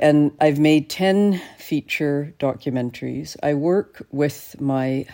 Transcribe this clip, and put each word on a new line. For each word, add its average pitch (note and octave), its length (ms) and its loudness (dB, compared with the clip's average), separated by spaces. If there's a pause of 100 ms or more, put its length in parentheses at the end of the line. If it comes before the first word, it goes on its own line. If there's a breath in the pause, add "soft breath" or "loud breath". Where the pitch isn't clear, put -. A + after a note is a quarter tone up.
And D3 300 4 (100)
I've D3 160 4
made D3+ 320 4
ten F#3+ 500 2 (160 loud breath)
feature D3 840 -4
documentaries. B2+ 1040 -6
I D3 120 0
work E3+ 580 -2
with - 480 -4
my C3+ 540 -2